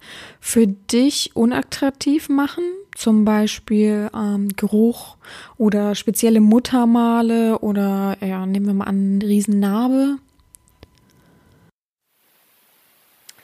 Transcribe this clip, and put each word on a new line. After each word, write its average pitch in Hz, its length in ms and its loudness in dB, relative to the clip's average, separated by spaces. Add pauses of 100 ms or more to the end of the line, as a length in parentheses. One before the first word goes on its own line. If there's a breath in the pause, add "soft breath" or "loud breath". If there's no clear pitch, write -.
(380 loud breath)
für - 280 2
dich 240 680 0
unattraktiv 269 960 -2
machen? 285 360 -2 (300)
Zum 220 300 2
Beispiel, 214 880 0
ähm, 202 400 -4
Geruch 220 600 0 (400 loud breath)
oder 208 380 0
spezielle 226 460 2
Muttermale 233 1200 2
oder, 196 600 -2
ja, 190 240 -6
nehmen 196 220 -2
wir 202 80 0
mal 196 100 -2
an, 196 300 -2
eine 202 100 0
Riesennarbe? 214 920 0 (3250 soft breath)